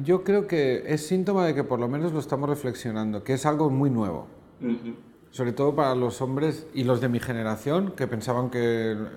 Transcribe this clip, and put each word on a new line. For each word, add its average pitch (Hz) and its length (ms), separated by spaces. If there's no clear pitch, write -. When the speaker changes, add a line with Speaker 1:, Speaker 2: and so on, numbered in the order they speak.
Speaker 1:
yo 180 220
creo 202 240
que 143 400
es 151 180
síntoma 185 400
de 160 80
que 139 120
por 123 140
lo 120 100
menos 156 240
lo 156 60
estamos 139 300
reflexionando, 110 720
que 131 100
es 131 120
algo 151 240
muy 135 200
nuevo. 104 380
Speaker 2:
Ujú. 117 340
Speaker 1:
Sobre 123 220
todo 139 240
para 139 180
los 123 280
hombres 139 520
y 131 120
los 123 160
de 131 80
mi 120 100
generación, 123 800
que 131 100
pensaban 120 420
que 117 460